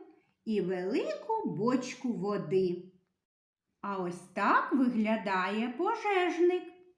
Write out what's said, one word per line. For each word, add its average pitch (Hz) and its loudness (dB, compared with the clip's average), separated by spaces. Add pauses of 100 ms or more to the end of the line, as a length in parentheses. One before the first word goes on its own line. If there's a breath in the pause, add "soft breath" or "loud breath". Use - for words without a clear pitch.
(460 soft breath)
і 208 0
велику 262 -2
бочку 233 -2
води. 180 0 (1000)
А 202 -6
ось 175 -6 (120)
так 320 4
виглядає 214 0
пожежник. 359 2 (340)